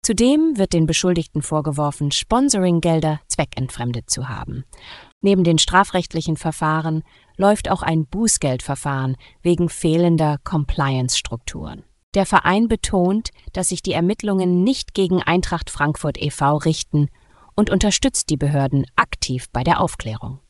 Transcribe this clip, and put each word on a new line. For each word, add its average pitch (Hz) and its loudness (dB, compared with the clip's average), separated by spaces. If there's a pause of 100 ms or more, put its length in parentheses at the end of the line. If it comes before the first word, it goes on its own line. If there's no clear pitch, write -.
Zudem 262 2
wird 190 2
den 165 4
Beschuldigten 165 0
vorgeworfen, 147 -2
Sponsoringgelder 170 2
zweckentfremdet 120 -4
zu 127 -4
haben. 123 -10 (580)
Neben 196 4
den 165 4
strafrechtlichen 170 0
Verfahren 160 -2 (360)
läuft 202 2
auch 190 -2
ein 160 0
Bußgeldverfahren 139 -2 (240)
wegen 175 2
fehlender 160 2
Compliance-Strukturen. 127 -4 (280)
Der 196 2
Verein 202 2
betont, 202 0 (240)
dass 185 -2
sich 175 -6
die 185 -4
Ermittlungen 185 2
nicht - -2
gegen 185 2
Eintracht - -2
Frankfurt 147 -2
e 147 -4
V 143 2
richten 147 0 (460)
und 208 2
unterstützt 208 0
die 151 0
Behörden 139 0 (120)
aktiv - -4
bei 123 -4
der 165 2
Aufklärung. 127 -6